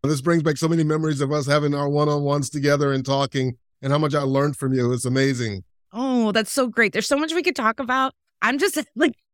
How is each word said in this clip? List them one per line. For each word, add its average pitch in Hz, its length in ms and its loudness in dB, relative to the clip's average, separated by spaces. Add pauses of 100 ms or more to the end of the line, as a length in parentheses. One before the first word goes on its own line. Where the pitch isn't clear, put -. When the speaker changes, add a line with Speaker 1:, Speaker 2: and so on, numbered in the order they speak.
Speaker 1:
This 143 180 0
brings 165 220 2
back 147 140 0
so 165 100 0
many 165 160 2
memories 156 380 0
of 139 100 -2
us 147 160 -2
having 147 260 2
our 143 160 -2
one-on-ones 147 600 0
together 143 420 2
and 135 100 -2
talking, 135 540 -2 (240)
and 135 100 -2
how 143 60 4
much 151 160 0
I 147 80 0
learned 139 360 0
from 131 180 -2
you. 123 180 2
It's 123 120 -4
amazing. 123 580 0 (280)
Speaker 2:
Oh, 240 400 0
that's 220 200 -2
so 262 160 0
great. 220 260 0
There's 214 140 -2
so 277 100 2
much 302 160 -2
we 349 80 -2
could 330 140 -2
talk 226 240 -2
about. 262 340 -2 (260)
I'm 240 200 0
just, 370 180 0
<laughs> - 180 -6
like, 294 200 0 (180)